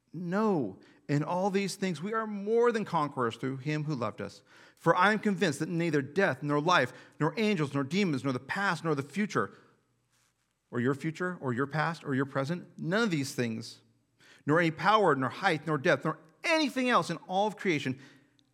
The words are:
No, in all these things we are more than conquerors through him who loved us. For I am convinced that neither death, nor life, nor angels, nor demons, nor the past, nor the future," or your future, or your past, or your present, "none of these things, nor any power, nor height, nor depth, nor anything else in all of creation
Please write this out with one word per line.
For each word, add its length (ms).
No, 680
in 140
all 260
these 260
things 260
we 120
are 120
more 460
than 140
conquerors 500
through 220
him 260
who 100
loved 280
us. 200
For 180
I 160
am 80
convinced 400
that 100
neither 320
death, 400
nor 200
life, 320
nor 180
angels, 360
nor 100
demons, 400
nor 100
the 60
past, 440
nor 120
the 80
future," 480
or 80
your 160
future, 460
or 120
your 140
past, 360
or 120
your 100
present, 420
"none 260
of 80
these 240
things, 440
nor 140
any 120
power, 440
nor 140
height, 380
nor 100
depth, 280
nor 140
anything 460
else 200
in 80
all 200
of 100
creation 420